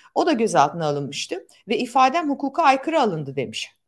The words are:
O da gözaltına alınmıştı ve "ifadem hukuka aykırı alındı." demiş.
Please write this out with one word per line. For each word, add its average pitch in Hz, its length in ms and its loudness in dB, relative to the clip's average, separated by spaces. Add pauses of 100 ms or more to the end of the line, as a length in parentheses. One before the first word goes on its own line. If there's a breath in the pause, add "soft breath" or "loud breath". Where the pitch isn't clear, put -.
(140 loud breath)
O 349 120 0
da 349 60 4
gözaltına 170 540 2
alınmıştı 143 600 -6 (220 soft breath)
ve 226 100 0
"ifadem 269 520 2
hukuka 277 320 -2
aykırı 294 380 2
alındı." 156 360 -2
demiş. 139 360 -6 (160)